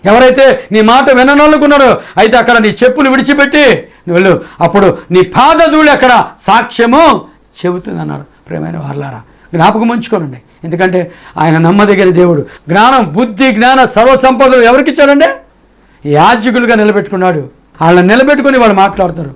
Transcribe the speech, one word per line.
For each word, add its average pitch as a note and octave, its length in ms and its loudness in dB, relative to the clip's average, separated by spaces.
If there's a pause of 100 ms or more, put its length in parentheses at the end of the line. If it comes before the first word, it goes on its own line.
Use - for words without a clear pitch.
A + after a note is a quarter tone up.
ఎవరైతే B3+ 640 2
నీ G#3+ 80 2
మాట B3 300 2
విననోళ్ళకున్నారో, C#4+ 880 2 (180)
అయితే A3 200 2
అక్కడ A#3 220 2
నీ G#3+ 100 0
చెప్పులు B3+ 420 0
విడిచిపెట్టి C#4+ 540 0
నువ్వు - 500 -4
వెళ్ళు, F3+ 300 0 (160)
అప్పుడు F#3+ 380 0 (120)
నీ F3+ 120 2
పాదధూళి D#4 680 2
అక్కడ B3 340 2 (180)
సాక్ష్యము A#3 840 0 (420)
చెబుతుంది" F3+ 340 -8
అన్నారు. D3 240 -10 (240)
ప్రియమైన D#3 300 -10
వారలారా, C#3 440 -12 (320)
జ్ఞాపకం G#3+ 340 0
ఉంచుకోనండి, F#3 540 -6 (220)
ఎందుకంటే F3 480 -4 (260)
ఆయన D#3+ 200 0
నమ్మదగిన G3 520 2
దేవుడు. E3 360 0 (220)
జ్ఞానం, G#3+ 440 0
బుద్ధి, A#3 400 -2
జ్ఞాన, B3 320 2
సర్వ A#3+ 320 2
సంపదలు B3+ 460 2
ఎవరికి B3+ 280 2
ఇచ్చాడండి? C#4+ 360 2 (800)
యాజకులుగా A3+ 680 0
నిలబెట్టుకున్నాడు. G3 760 -2 (340)
వాళ్ళని F3+ 260 2
నిలబెట్టుకుని C4+ 500 2
వాళ్ళు A3 160 2
మాట్లాడతారు. F3+ 600 -4